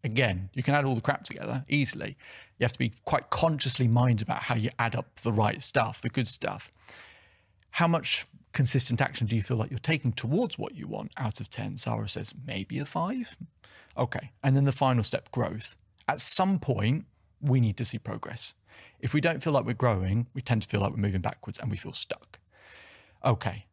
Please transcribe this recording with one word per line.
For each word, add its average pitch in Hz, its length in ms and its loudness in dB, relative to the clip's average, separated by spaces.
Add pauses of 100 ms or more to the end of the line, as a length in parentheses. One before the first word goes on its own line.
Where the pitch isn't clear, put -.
Again, 107 520 0
you 127 100 -4
can 143 120 4
add 147 100 4
all 135 100 2
the 113 60 0
crap - 240 0
together 127 420 -6
easily. - 480 0 (420)
You - 60 2
have 123 80 2
to - 80 -14
be 117 140 0 (100)
quite - 260 0
consciously 139 560 2
minded 120 360 4
about - 220 -4
how 123 120 0
you 110 140 0 (100)
add 117 160 0
up - 240 -8
the 117 140 0
right 107 280 2
stuff, 113 380 0
the - 80 -6
good 117 200 -2
stuff. - 440 -4 (1000)
How - 140 2
much 170 400 0 (280)
consistent 127 480 2
action 131 260 0
do 113 80 0
you 110 60 2
feel 117 160 -2
like 107 120 -2
you're 123 80 -6
taking 139 360 0
towards 175 440 -2
what - 160 -6
you - 140 -12
want 104 300 -8
out 117 240 -6
of 110 80 -10
ten? 104 260 -6
Zara 110 320 -4
says, - 260 -6 (120)
"Maybe - 340 -6
a 143 60 -4
five." 202 500 -6 (640)
Okay. - 340 -4 (100)
And 135 140 4
then 139 80 6
the 139 80 4
final 127 320 4
step, - 300 -6
growth. 110 420 -4 (320)
At 147 140 -2
some 190 380 2
point, 117 460 0 (360)
we 127 180 4
need 110 160 4
to - 80 -4
see 113 160 -2
progress. - 540 -8 (480)
If 123 120 -2
we 151 60 4
don't 160 240 2
feel 165 80 0
like 139 140 4
we're 120 80 0
growing, 107 600 2
we 135 80 -6
tend 113 200 2
to - 80 -10
feel 104 100 0
like 98 120 2
we're 123 60 -6
moving 101 220 2
backwards - 400 -6
and 127 100 -4
we 101 60 -4
feel - 160 -10
stuck. - 480 -10 (840)
Okay. 110 480 0